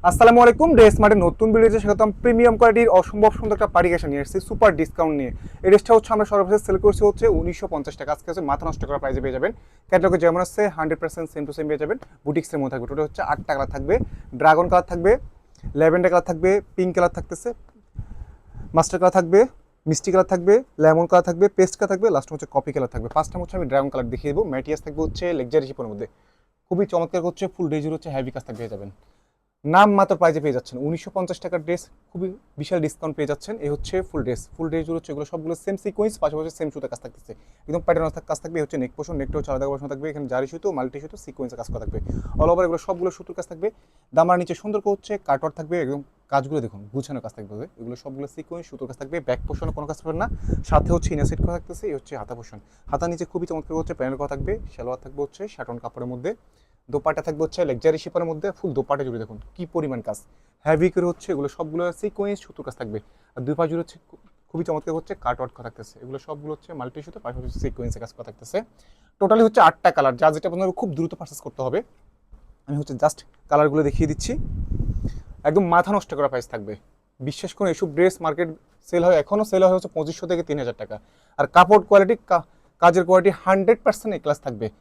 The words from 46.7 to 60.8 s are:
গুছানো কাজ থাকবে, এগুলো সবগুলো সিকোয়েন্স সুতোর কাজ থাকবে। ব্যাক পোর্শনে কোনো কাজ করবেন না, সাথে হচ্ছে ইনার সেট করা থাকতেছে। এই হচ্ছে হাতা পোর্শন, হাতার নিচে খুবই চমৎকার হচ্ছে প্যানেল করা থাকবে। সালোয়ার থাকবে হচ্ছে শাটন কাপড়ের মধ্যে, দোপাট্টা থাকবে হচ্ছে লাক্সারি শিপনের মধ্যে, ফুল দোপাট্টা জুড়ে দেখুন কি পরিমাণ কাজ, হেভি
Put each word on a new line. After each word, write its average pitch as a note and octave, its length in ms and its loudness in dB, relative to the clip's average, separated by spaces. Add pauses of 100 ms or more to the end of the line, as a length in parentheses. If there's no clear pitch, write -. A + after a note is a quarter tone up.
গুছানো C3+ 320 -8
কাজ G#2+ 120 -10
থাকবে, G#2+ 280 -14 (140)
এগুলো A#2 240 -12
সবগুলো C#3 320 -12
সিকোয়েন্স E3+ 340 -14
সুতোর C3 200 -14
কাজ B2+ 120 -16
থাকবে। C#3+ 160 -10 (100)
ব্যাক B2 200 -2
পোর্শনে - 300 -6
কোনো D3 140 -10
কাজ D3+ 120 -8
করবেন D#3+ 200 -6
না, A#3 40 -4 (420)
সাথে D3+ 260 2
হচ্ছে E3+ 200 -2
ইনার C#3+ 140 0
সেট D#3+ 140 -4
করা E3+ 140 0
থাকতেছে। E3+ 320 -14
এই D#3 80 -4
হচ্ছে - 240 -14
হাতা G#2 160 -12
পোর্শন, A2 220 -18 (320)
হাতার D#3+ 220 -2
নিচে E3 180 -6
খুবই F3 180 -6
চমৎকার D#3+ 300 -8
হচ্ছে E3 200 -6
প্যানেল C3 200 -4
করা C#3+ 140 -6
থাকবে। C#3 200 -4 (220)
সালোয়ার B2+ 280 -8
থাকবে C#3 220 -16
হচ্ছে - 160 -16 (120)
শাটন A#2+ 300 -12
কাপড়ের A#2+ 300 -10
মধ্যে, C3+ 200 -6 (600)
দোপাট্টা D3+ 340 -2
থাকবে D#3 180 -6
হচ্ছে F3+ 240 -6
লাক্সারি D#3 340 0
শিপনের F3 280 -4
মধ্যে, D3+ 160 -6 (100)
ফুল F3 200 -6
দোপাট্টা C#3 300 -2
জুড়ে A#2 160 -8
দেখুন G#2+ 140 -16 (180)
কি F3+ 80 -10 (120)
পরিমাণ C#3 320 -4
কাজ, G#2+ 100 -8 (480)
হেভি D#3+ 280 2